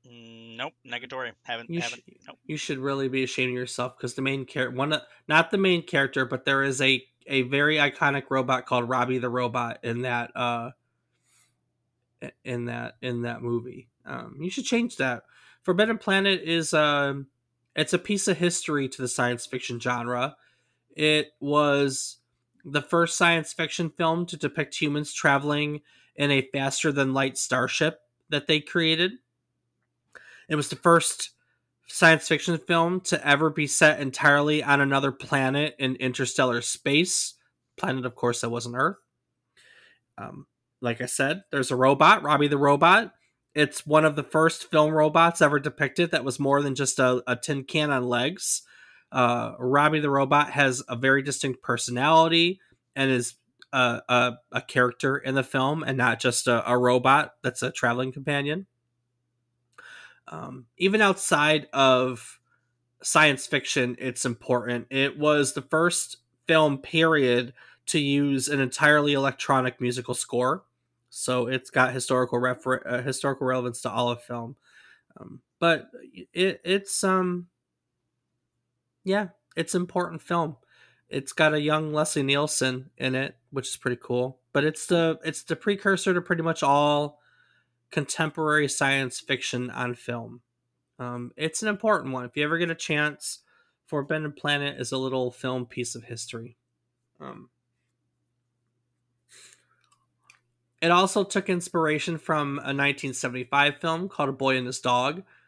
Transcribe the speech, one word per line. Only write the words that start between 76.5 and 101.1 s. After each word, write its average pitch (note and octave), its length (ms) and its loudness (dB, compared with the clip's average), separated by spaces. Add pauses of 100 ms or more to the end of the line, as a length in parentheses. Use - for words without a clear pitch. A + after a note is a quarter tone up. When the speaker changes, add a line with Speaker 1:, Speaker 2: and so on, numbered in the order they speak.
Speaker 2:
it's, G3 400 -2
um, F#3 440 0 (1600)
yeah, G3 200 0 (280)
it's E3 180 -4
an F3+ 60 0
important F3 400 -4
film. E3 360 -2 (520)
It's - 240 -6
got D#3 220 4
a D3+ 80 0
young D3+ 320 0
Leslie D3+ 280 0
Nielsen C3+ 760 0
in C3 160 -2
it, C3+ 220 -4 (140)
which C3+ 160 -8
is - 120 -10
pretty B2 200 -4
cool. B2+ 400 -4 (140)
But C#3+ 120 2
it's D#3 200 -4
the, E3 400 2
it's - 200 -8
the D#3+ 120 -6
precursor G3 560 0
to F3+ 80 -2
pretty E3+ 220 -2
much D#3+ 200 -2
all D3 560 2 (720)
contemporary D3+ 800 -2
science C3+ 500 -2
fiction B2 520 -6
on B2 240 -6
film. A#2+ 480 -12 (560)
Um, A#2+ 400 -10
it's D#3+ 240 -6
an G#3+ 60 -4
important G3 440 -2
one. B2 140 -6
If B2 100 -18
you D3 80 0
ever D#3+ 140 0
get E3+ 120 -2
a E3 40 -6
chance, D3+ 640 -4 (480)
Forbidden D3+ 460 -4
Planet C#3+ 460 -4
is B2 140 -8
a C3 60 -2
little C3 320 -2
film B2+ 340 -6
piece A#2+ 300 -8
of A#2 100 -14
history. A#2 540 -14 (600)
Um, A#1+ 300 -16 (3250)
it E3 80 4
also F#3 340 4